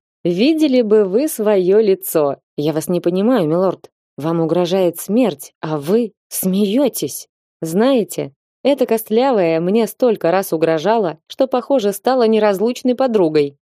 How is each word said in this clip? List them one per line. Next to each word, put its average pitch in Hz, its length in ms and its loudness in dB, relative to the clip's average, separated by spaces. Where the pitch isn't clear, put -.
«Видели 254 580 2
бы 214 240 4
вы 233 240 0
свое 202 500 2
лицо!» 170 580 0
«Я 151 160 -2
вас 214 160 -4
не 175 100 0
понимаю, 185 480 0
милорд. 175 420 -2
Вам 165 240 -2
угрожает 175 580 0
смерть, 208 600 -2
а 156 160 -6
вы 190 340 -2
смеетесь!» 196 1000 -2
«Знаете, 190 720 -2
эта 269 200 2
костлявая 220 760 0
мне 202 260 0
столько 208 420 0
раз 190 220 0
угрожала, 165 760 0
что, - 200 -2
похоже, 240 460 -2
стала 247 340 0
неразлучной 220 680 0
подругой», 165 600 0